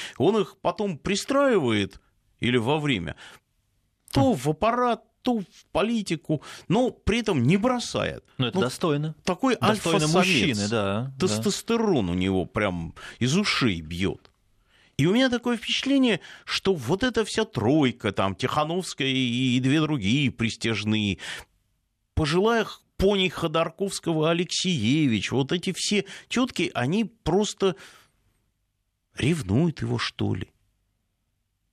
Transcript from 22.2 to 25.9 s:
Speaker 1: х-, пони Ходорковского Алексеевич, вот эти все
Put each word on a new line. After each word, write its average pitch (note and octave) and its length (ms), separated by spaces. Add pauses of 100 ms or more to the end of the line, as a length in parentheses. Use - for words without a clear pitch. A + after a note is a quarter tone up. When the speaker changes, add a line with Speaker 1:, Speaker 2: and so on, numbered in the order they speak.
Speaker 1:
х-, - 160 (160)
пони F#3+ 320
Ходорковского E3 1040
Алексеевич, D3+ 1000
вот C3 200
эти F3+ 240
все G3 300 (240)